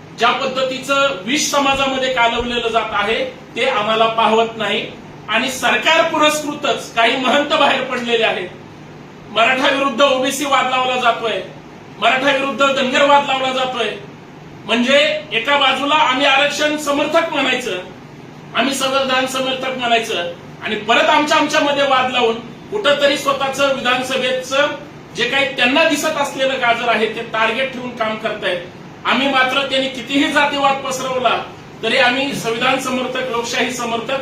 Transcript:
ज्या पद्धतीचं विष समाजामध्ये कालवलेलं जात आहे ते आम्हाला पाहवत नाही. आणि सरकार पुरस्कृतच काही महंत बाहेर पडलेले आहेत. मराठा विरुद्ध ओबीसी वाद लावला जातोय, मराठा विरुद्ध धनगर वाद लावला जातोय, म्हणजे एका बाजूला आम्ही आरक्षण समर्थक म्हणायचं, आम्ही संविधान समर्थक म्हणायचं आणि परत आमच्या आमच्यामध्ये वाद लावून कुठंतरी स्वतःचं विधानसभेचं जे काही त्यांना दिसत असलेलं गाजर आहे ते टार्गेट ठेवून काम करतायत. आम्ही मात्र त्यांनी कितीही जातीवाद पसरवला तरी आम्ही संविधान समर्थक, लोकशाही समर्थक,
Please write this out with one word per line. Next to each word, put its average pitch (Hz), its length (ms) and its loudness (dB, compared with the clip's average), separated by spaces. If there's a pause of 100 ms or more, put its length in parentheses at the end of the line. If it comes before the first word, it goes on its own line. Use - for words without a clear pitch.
(180)
ज्या 240 120 4
पद्धतीचं 262 920 0
विष 277 260 0
समाजामध्ये 269 640 2
कालवलेलं 233 540 0
जात 220 220 0
आहे 214 340 0
ते - 400 -6
आम्हाला 220 420 2
पाहवत 226 500 2
नाही. 196 300 -2 (420)
आणि 240 220 0
सरकार 311 600 2
पुरस्कृतच 294 840 0
काही 233 220 4
महंत 269 300 2
बाहेर - 380 2
पडलेले 233 400 0
आहेत. 190 240 -2 (840)
मराठा 254 380 2
विरुद्ध 277 340 0
ओबीसी 269 420 2
वाद 262 260 2
लावला 254 300 0
जातोय, 226 400 0 (580)
मराठा 262 340 2
विरुद्ध 269 340 0
धनगर 269 380 2
वाद 277 220 6
लावला 262 260 -2
जातोय, 254 380 -2 (760)
म्हणजे 277 580 2 (100)
एका 277 260 2
बाजूला 277 360 2
आम्ही 277 320 4
आरक्षण 285 500 2
समर्थक 294 560 0
म्हणायचं, 247 460 -2 (760)
आम्ही 262 200 0
संविधान 262 520 0
समर्थक 262 520 -4
म्हणायचं 220 540 0 (300)
आणि 214 140 -4
परत 233 280 2
आमच्या 302 320 4
आमच्यामध्ये 285 460 2
वाद 254 300 2
लावून 233 280 0
कुठंतरी 285 800 0
स्वतःचं 269 560 0
विधानसभेचं 254 920 0 (500)
जे 233 120 0
काही 269 280 0
त्यांना 277 320 4
दिसत 294 320 0
असलेलं 269 340 0
गाजर 233 340 0
आहे 220 180 2
ते 226 160 -6
टार्गेट 226 500 -2
ठेवून 247 240 -8
काम 220 200 -2
करतायत. 202 440 -4 (440)
आम्ही 254 240 2
मात्र 262 420 2
त्यांनी 262 180 0
कितीही 277 440 0
जातीवाद 285 440 2
पसरवला 262 680 -2 (380)
तरी 233 140 0
आम्ही 269 380 2
संविधान 247 440 0
समर्थक, 254 520 -4
लोकशाही 247 400 -2
समर्थक, 240 520 -4